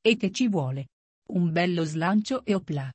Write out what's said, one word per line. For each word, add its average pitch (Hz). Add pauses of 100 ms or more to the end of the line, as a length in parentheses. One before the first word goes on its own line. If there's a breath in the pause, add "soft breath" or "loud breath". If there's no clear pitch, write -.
E 220
che 190
ci 247
vuole? 139 (420)
Un 175
bello 170
slancio 185
e 208
opla! 143